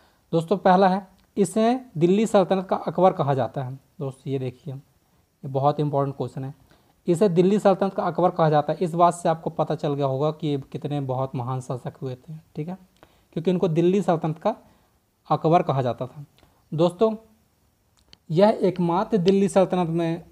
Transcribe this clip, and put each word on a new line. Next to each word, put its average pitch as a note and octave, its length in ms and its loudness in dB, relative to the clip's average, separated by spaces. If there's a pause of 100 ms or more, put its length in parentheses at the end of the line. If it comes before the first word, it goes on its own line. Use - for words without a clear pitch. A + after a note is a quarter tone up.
(320)
दोस्तों, E3 260 0
पहला F#3 300 6
है, F#3+ 200 -2 (300)
इसे A3+ 420 0 (180)
दिल्ली F#3 280 2
सल्तनत F#3+ 400 2
का - 100 -2
अकबर F3+ 380 2
कहा C#3+ 200 -2
जाता C3 300 -4
है। C3 160 -12 (200)
दोस्तों, C3+ 320 -10
ये C3+ 80 -4
देखिए, C3 340 -10
ये - 760 -20
बहुत C#3 320 0
इंपॉर्टेंट C#3 380 -2
क्वेश्चन C3 260 -8
है। C#3 100 -12 (540)
इसे F3 220 2
दिल्ली F#3 300 2
सल्तनत G3 340 2
का - 100 -6
अकबर E3+ 260 0
कहा E3+ 200 2
जाता D3+ 240 0
है, D#3 80 -8
इस E3 120 -4
बात E3+ 200 4
से F3 160 -2
आपको D#3+ 200 -2
पता D#3 260 -4
चल D3+ 180 -4
गया C#3 120 -4
होगा C#3 260 -2
कि D#3 160 -8
ये C#3+ 100 -2 (140)
कितने C#3+ 280 -6
बहुत C3 360 -4
महान B2+ 260 -6
शासक C3 400 -10
हुए B2+ 140 -8
थे। D#3 180 -18 (220)
ठीक D3+ 120 -8
है, F#3 100 -12 (560)
क्योंकि E3+ 180 -2
इनको F3+ 160 2
दिल्ली F3 340 2
सल्तनत D#3+ 380 -2
का A3 160 -2 (720)
अकबर D#3+ 340 2
कहा C#3 180 -2
जाता B2 260 -4
था। D3 180 -18 (480)
दोस्तों, F3 420 2 (1160)
यह G3 300 4
एकमात्र F#3 560 0
दिल्ली G3 320 2
सल्तनत F3+ 400 2
में E3 420 -4